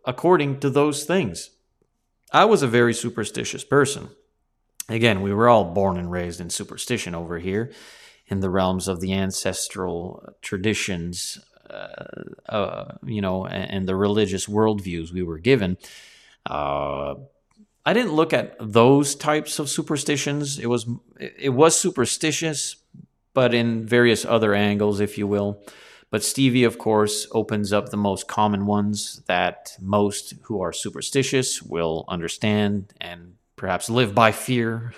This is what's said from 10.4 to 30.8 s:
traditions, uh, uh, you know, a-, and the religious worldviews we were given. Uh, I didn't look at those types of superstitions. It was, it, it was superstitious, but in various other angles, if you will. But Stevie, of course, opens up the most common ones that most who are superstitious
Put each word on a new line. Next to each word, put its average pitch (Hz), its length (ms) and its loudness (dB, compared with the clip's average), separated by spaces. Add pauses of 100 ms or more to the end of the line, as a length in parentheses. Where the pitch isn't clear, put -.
traditions, 92 1000 -4 (300)
uh, - 360 -16 (440)
uh, - 460 -6 (100)
you 110 160 -4
know, 92 240 -2
a-, - 40 -10
and 95 380 -4
the 95 80 0
religious 101 500 2
worldviews 98 680 -2
we 90 100 -4
were 82 160 -6
given. 98 380 2 (680)
Uh, 71 720 -4 (720)
I 160 80 4
didn't 220 200 0
look 156 200 2
at 123 260 -2
those 123 560 6
types 151 420 -2
of 147 120 -4
superstitions. 143 880 -4
It 117 80 -6
was, 120 180 0 (320)
it, - 220 -12
it 139 100 -2
was 147 300 6
superstitious, 156 960 -2 (580)
but 117 200 4
in 117 320 0
various 117 400 6
other 110 280 4
angles, 104 460 2
if 104 180 -2
you 104 100 -2
will. 101 360 -2 (480)
But 104 120 -2
Stevie, 127 400 4
of 117 160 2
course, 107 540 2
opens 107 380 0
up 104 180 0
the 104 80 -6
most 101 300 -2
common 104 380 0
ones 104 600 -2
that 90 520 -2
most 101 540 0 (100)
who 107 160 -6
are 87 140 -4
superstitious 131 880 -4